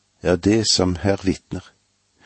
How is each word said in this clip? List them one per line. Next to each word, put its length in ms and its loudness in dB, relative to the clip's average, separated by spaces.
er 140 2
det 340 2
som 260 0
her 280 -2
vitner, 400 -4